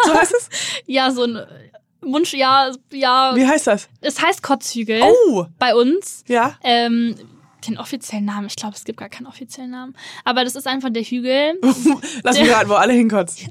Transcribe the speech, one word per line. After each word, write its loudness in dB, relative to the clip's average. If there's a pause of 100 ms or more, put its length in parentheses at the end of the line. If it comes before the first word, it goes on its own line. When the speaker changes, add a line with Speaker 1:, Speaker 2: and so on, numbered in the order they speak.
Speaker 1:
So 4
heißt 2
es? -12 (380)
Speaker 2:
Ja, 0
so -2
ein -4 (640)
Mund, -2
ja, 2 (220)
ja. 2
Speaker 1:
Wie 4
heißt 2
das? 0 (120)
Speaker 2:
Es -4
heißt 0
Kotzhügel -2
Speaker 1:
Oh! 4 (120)
Speaker 2:
bei 2
uns. 0
Speaker 1:
Ja. 0
Speaker 2:
Ähm, 0 (500)
den -6
offiziellen -8
Namen, -6
ich -12
glaub, -10
es -18
gibt -12
gar -14
keinen -18
offiziellen -16
Namen. -16 (300)
Aber 0
das -6
ist -12
einfach -4
der -2
Hügel. -2
Speaker 1:
<laughs> 0
Lass 2
mich 6
Speaker 2:
Der 6
Speaker 1:
raten, 2
wo 2
alle 4
hinkotzen. 0